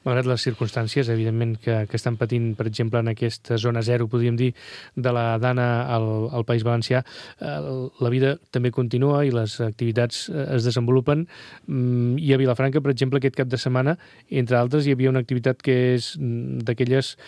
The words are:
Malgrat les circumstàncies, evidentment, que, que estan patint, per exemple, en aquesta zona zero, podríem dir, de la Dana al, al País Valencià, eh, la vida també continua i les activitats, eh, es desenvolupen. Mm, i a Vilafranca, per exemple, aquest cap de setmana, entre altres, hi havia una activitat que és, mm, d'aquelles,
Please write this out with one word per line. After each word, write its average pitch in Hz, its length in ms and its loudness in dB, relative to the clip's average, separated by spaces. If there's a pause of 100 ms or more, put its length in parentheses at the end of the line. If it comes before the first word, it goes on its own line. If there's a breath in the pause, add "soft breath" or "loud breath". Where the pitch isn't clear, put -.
Malgrat 127 240 2
les 123 160 0
circumstàncies, 117 640 -2
evidentment, 113 440 0 (100)
que, 110 240 0
que - 80 -8
estan 117 240 -2
patint, 117 400 0
per 110 80 -2
exemple, 113 320 -2
en 113 140 0
aquesta 117 440 -4
zona 117 300 0
zero, 120 240 2
podríem 120 240 0
dir, 123 140 2 (480 loud breath)
de 123 180 0
la 117 240 0
Dana 123 560 2
al, 110 400 0
al 120 100 0
País 117 220 0
Valencià, 120 380 0 (340 loud breath)
eh, 147 220 -6 (400)
la 120 100 0
vida 131 240 2 (160)
també 123 240 0
continua 135 500 2
i 139 60 2
les 113 300 -2
activitats, 117 680 -2
eh, 143 280 -2
es 117 100 0
desenvolupen. 127 640 2 (400 loud breath)
Mm, 123 500 0
i 147 160 4
a 131 80 4
Vilafranca, 135 400 2
per 139 80 0
exemple, 135 320 0
aquest 135 160 0
cap 135 80 0
de 123 160 -4
setmana, 131 320 2 (340 loud breath)
entre 123 300 2
altres, 139 300 2
hi 135 100 2
havia 131 160 2
una 131 80 0
activitat 127 400 -2
que 127 320 4
és, 120 240 -4
mm, 123 480 -4
d'aquelles, 123 500 0 (120)